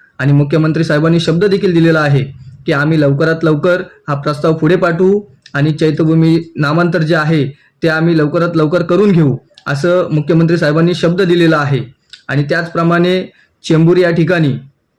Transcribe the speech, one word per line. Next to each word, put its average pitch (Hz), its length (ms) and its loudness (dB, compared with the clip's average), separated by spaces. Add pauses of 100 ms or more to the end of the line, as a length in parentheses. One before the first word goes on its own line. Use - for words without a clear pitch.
(200)
आणि 135 120 0
मुख्यमंत्री 156 520 0
साहेबांनी 165 360 0
शब्द 165 260 0
देखील 196 280 0
दिलेला 165 260 2
आहे 143 240 0 (420)
की 165 60 -4
आम्ही 151 300 0
लवकरात 147 420 0
लवकर 170 380 0 (260)
हा 147 60 -4
प्रस्ताव 147 400 -2
पुढे 160 220 0
पाठवू 185 460 0 (320)
आणि 143 180 0
चैत्यभूमी 160 680 0 (160)
नामांतर 165 460 0
जे 156 140 0
आहे 156 320 0 (360)
ते 170 40 2
आम्ही 160 300 0
लवकरात 160 380 0
लवकर 156 280 0
करून 196 280 2
घेऊ, 151 260 2 (300)
असं 175 440 -2
मुख्यमंत्री 165 460 0
साहेबांनी 165 360 0
शब्द 175 280 -2
दिलेला 170 360 2
आहे. 139 220 -2 (480)
आणि 139 160 -2
त्याचप्रमाणे 170 880 -2 (320)
चेंबूर 165 340 2
या 180 140 2
ठिकाणी 160 420 0 (460)